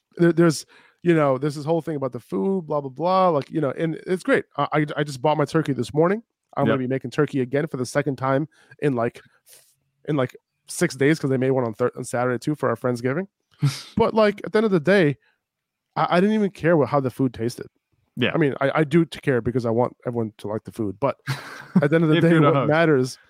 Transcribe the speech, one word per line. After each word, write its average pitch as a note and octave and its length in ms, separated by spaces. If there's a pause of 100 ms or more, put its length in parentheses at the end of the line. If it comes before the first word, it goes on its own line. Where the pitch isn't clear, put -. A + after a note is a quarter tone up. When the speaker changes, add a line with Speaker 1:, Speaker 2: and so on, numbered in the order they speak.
(160)
Speaker 1:
there, E3+ 160
there's, D#3+ 340 (360)
you E3+ 120
know, C#3+ 240
there's C#3+ 160
this D3 100
whole E3 160
thing D#3+ 160
about C3+ 160
the B2 80
food, F#3+ 460
blah, D3 160
blah, C#3 80
blah, F3+ 400
like, C#3+ 200
you D#3+ 120
know, C#3 80
and D#3+ 240 (120)
it's F3+ 160
great. C4+ 220 (140)
I, C#3+ 140
I, D3+ 140 (120)
I D3+ 60
just C#3 180
bought D3+ 160
my D3 80
turkey D3+ 260
this B2 220
morning. F3+ 280 (360)
I'm C#3 60
gonna - 100
Speaker 2:
Yep. C3 60
Speaker 1:
be B2+ 80
making B2+ 240
turkey C#3+ 280
again C3+ 280
for C#3+ 100
the B2 80
second C#3+ 300
time C3+ 320 (320)
in, D3 140
like, A#2+ 280 (840)
in, D3+ 100
like, B2+ 200 (300)
six - 300
days, C#3+ 220
'cause D3 100
they C3+ 80
made C3 140
one C3 140
on A2+ 100
Thur-, B2 200
on C3 100
Saturday B2 340
too D3+ 160
for C3 160
our A#2 60
Friendsgiving. B2+ 500 (340)
Speaker 2:
<laughs> - 360
Speaker 1:
But, A3+ 180
like, G#3 300
at - 80
the G#3+ 60
end A3 80
of G3+ 60
the F3+ 80
day, E3 380 (760)
I, D#3 120 (100)
I F3+ 40
didn't G#3 140
even G#3 160
care E3 260
what, C3+ 120
how C#3+ 120
the C3 100
food C3 240
tasted. - 320 (500)
Speaker 2:
Yeah. A#2+ 180
Speaker 1:
I - 40
mean, D3 220
I, C#3 160
I D#3 80
do D#3+ 200
t-, - 160
care B2+ 220
because A#2 240
I A#2 40
want A#2 240 (120)
everyone A#2 320
to - 100
like G#2+ 160
the - 80
food, G2+ 280
but C3 240
Speaker 2:
<laughs> - 40 (540)
Speaker 1:
at C#3 80
the D#3 60
end E3 80
of D#3 40
the D#3 80
Speaker 2:
If E3 60
Speaker 1:
day, E3 80
Speaker 2:
you're E3 100
the D3 60
Speaker 1:
what C#3+ 80
Speaker 2:
host. B2+ 160
Speaker 1:
matters D3+ 480 (120)